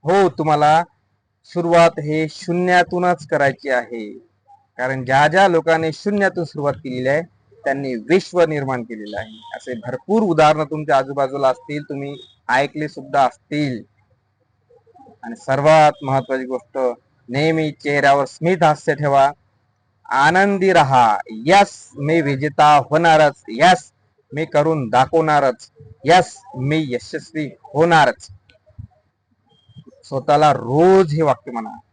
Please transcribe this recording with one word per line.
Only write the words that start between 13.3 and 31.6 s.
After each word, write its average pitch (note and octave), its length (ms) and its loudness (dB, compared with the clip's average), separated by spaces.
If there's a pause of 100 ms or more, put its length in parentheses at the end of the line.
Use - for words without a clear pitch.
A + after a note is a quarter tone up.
आणि A#2 140 -16
सर्वात D3 680 2
महत्वाची C3 420 -4
गोष्ट, B2+ 320 -10 (500)
नेहमी D#3 460 -2
चेहऱ्यावर C#3+ 500 0
स्मित E3 380 -4
हास्य D3+ 320 0
ठेवा, C#3 360 2 (760)
आनंदी F#3 680 0
रहा. C3 440 4 (300)
यस, F3 260 4 (240)
मी D3+ 240 0
विजेता C#3+ 480 0 (220)
होणारच, D#3 600 2
यस, B2+ 400 2 (420)
मी D3+ 120 -6
करून D3+ 440 -2
दाखवणारच, C#3 800 0 (360)
यस, E3+ 300 2 (220)
मी C#3 220 -2 (100)
यशस्वी C#3+ 560 -10 (200)
होणारच. D#3 640 0 (1800)
स्वतःला D3 480 2
रोज D3+ 640 2
हे D#3+ 80 -2
वाक्य C#3 300 -2
म्हणा. A2 220 -10 (180)